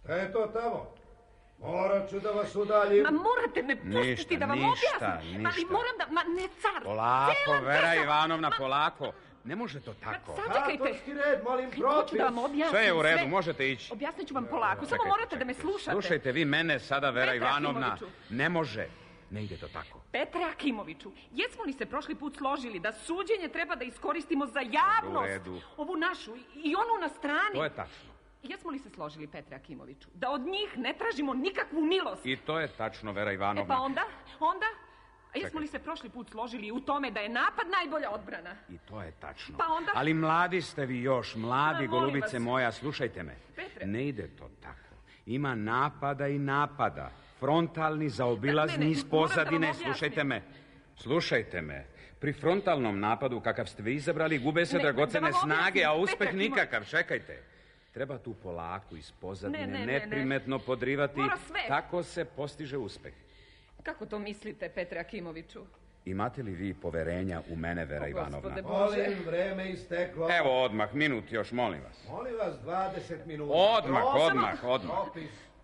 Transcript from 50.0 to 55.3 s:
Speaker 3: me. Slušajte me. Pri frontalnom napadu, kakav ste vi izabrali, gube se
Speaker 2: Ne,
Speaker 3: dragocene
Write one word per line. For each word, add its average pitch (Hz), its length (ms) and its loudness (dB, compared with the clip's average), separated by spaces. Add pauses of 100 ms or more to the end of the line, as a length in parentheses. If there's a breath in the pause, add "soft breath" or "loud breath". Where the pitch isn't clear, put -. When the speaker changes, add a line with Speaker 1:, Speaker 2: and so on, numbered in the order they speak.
Speaker 3:
me. 123 180 0 (540 loud breath)
Slušajte 120 680 0
me. 69 220 -8 (360 loud breath)
Pri 143 120 0
frontalnom 147 680 2
napadu, 110 400 0
kakav 113 260 0
ste - 160 -12
vi 117 120 0
izabrali, 156 440 0
gube 156 280 2
se 175 100 -2
Speaker 2:
Ne, 165 60 4
Speaker 3:
dragocene 151 480 2